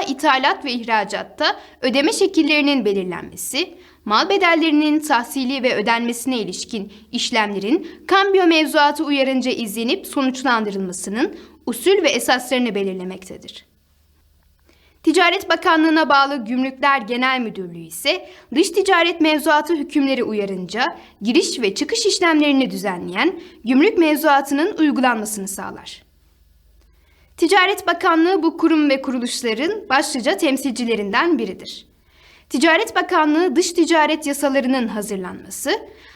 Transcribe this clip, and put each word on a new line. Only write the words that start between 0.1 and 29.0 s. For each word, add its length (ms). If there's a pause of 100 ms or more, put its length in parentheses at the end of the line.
ve 80
ihracatta 880 (220)
ödeme 300
şekillerinin 720
belirlenmesi, 880 (300)
mal 240
bedellerinin 720
tahsili 640
ve 120
ödenmesine 640
ilişkin 540 (200)
işlemlerin 760 (180)
kambiyo 400
mevzuatı 580
uyarınca 460
izlenip 560
sonuçlandırılmasının 1300 (300)
usul 360
ve 80
esaslarını 640
belirlemektedir. 920 (1400)
Ticaret 480
Bakanlığı'na 580
bağlı 360
Gümrükler 540
Genel 420
Müdürlüğü 460
ise 420 (260)
dış 160
ticaret 500
mevzuatı 540
hükümleri 500
uyarınca 760 (240)
giriş 380
ve 140
çıkış 320
işlemlerini 640
düzenleyen 720 (240)
gümrük 340
mevzuatının 800
uygulanmasını 720
sağlar. 560 (1300)
Ticaret 500
Bakanlığı 560
bu 140
kurum 340
ve 120